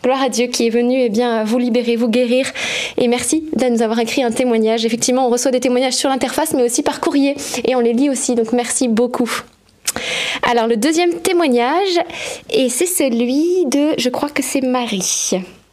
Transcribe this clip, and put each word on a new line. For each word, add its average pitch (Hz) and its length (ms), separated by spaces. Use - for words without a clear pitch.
gloire 262 180
à 269 60
Dieu 226 180
qui 240 200
est 226 40
venu, 240 300
eh 240 80
bien, 226 360
vous 226 140
libérer, 240 380
vous 233 120
guérir. 247 380
Et 247 120
merci 240 360
de 233 100
nous 233 160
avoir 226 160
écrit 233 240
un 233 80
témoignage. 226 540
Effectivement, 247 420
on 240 40
reçoit 247 200
des 247 100
témoignages 254 340
sur 285 160
l'interface, 269 420
mais 262 100
aussi 240 200
par 285 180
courrier. 277 340
Et 262 100
on 247 60
les 233 140
lit 277 160
aussi, 247 260
donc 226 160
merci 240 340
beaucoup. 233 560
Alors, 233 200
le 233 80
deuxième 320 380
témoignage, 339 840
et 262 180
c'est 349 180
celui 294 800
de, 285 320
je 247 120
crois 285 180
que 294 160
c'est - 160
Marie. 247 720